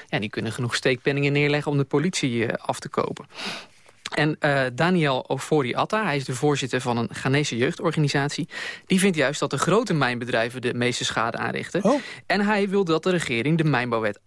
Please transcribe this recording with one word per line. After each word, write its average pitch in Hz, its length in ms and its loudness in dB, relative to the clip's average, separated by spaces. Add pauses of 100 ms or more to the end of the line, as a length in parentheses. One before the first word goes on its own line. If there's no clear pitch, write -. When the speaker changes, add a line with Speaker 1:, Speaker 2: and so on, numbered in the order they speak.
Speaker 1:
ja, 143 120 -4
die 104 100 -4
kunnen 110 220 -6
genoeg 120 240 -4
steekpenningen 139 580 0
neerleggen 147 380 0
om 147 60 2
de 139 60 4
politie, 143 600 0
eh, - 80 -2 (120)
af - 140 -4
te - 100 -12
kopen. - 360 -4 (880)
En, 156 240 2
eh, 139 220 2 (120)
Daniel 156 540 2
Ofori 135 460 0
Atta, 214 300 0
hij 147 120 0
is 135 100 -2
de 135 80 -4
voorzitter 135 480 0
van 120 160 0
een 113 140 -2
Ghanese 135 460 0
jeugdorganisatie... 147 880 0 (380)
die 185 140 2
vindt 185 180 2
juist 139 220 0
dat 143 100 -2
de 139 80 -2
grote 202 360 2
mijnbedrijven 120 680 0
de 120 120 0
meeste 123 320 0
schade 113 320 -2
aanrichten. 120 460 -4
Speaker 2:
Oh. 262 180 4 (240)
Speaker 1:
En 196 160 0
hij 202 280 2
wil 196 140 2
dat 160 200 2
de 185 60 0
regering 151 480 2
de 160 60 2
mijnbouwwet 120 640 0